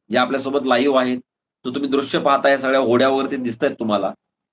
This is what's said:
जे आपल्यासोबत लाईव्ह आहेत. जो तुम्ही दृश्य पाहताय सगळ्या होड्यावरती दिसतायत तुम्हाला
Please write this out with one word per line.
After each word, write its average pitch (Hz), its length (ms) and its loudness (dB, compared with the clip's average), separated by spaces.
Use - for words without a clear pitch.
जे 117 80 0
आपल्यासोबत 131 480 -2
लाईव्ह 131 340 2
आहेत. 127 180 -2
जो 123 100 -8
तुम्ही 139 160 -4
दृश्य 139 280 -2
पाहताय 139 400 2
सगळ्या 135 220 0
होड्यावरती 131 560 2
दिसतायत 123 340 -4
तुम्हाला 104 420 -2